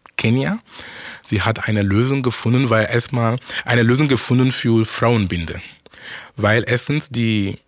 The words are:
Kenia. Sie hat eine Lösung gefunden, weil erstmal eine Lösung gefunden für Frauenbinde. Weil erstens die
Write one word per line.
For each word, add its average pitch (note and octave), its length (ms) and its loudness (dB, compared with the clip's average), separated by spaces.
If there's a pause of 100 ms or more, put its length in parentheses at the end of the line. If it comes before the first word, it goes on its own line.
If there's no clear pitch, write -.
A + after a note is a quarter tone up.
(180)
Kenia. C3+ 420 0 (640)
Sie G2+ 160 0
hat A2 260 -2
eine G#2+ 140 0
Lösung A#2+ 400 2
gefunden, B2 480 0
weil A2 220 2
erstmal A#2+ 460 0 (280)
eine A#2+ 180 4
Lösung B2+ 240 4
gefunden B2+ 440 2
für A2+ 340 0
Frauenbinde. F2+ 760 -2 (720)
Weil G#2+ 320 2
erstens C#3+ 420 -2
die A2 480 0 (100)